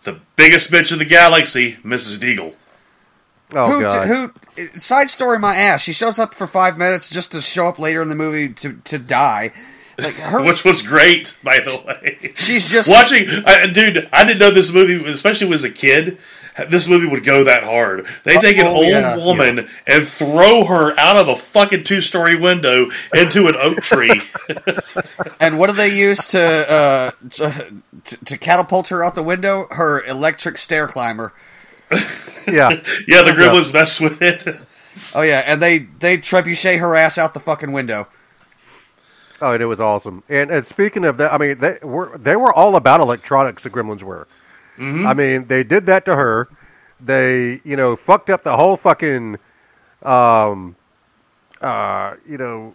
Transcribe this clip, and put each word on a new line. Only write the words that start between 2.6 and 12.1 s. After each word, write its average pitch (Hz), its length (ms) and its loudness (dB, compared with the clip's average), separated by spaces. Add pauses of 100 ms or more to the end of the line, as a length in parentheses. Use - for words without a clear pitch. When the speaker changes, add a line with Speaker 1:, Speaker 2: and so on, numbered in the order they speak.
Speaker 2:
Oh, 131 180 0
Speaker 3:
Who, 285 100 0
Speaker 2:
God. - 260 -2
Speaker 3:
who, 220 720 -8
side 269 300 0
story 247 300 -2
my 202 160 -2
ass. 190 260 0
She 165 120 -8
shows 220 260 -4
up 220 140 -4
for 190 140 -10
five 185 300 0
minutes 180 320 -4
just 170 220 -10
to 156 100 -10
show 175 260 -4
up 175 120 -6
later 160 220 -4
in 156 80 -6
the 151 60 -6
movie 151 400 -6
to, 143 180 -14 (120)
to 151 140 -10
die. 120 540 -2 (440)
Like, 131 180 -8
her 156 260 -4
Speaker 1:
<laughs> 143 40 -2
Which 170 200 0
was - 160 2
great, 156 600 2
by 135 160 2
the 131 280 -8
way. - 480 -10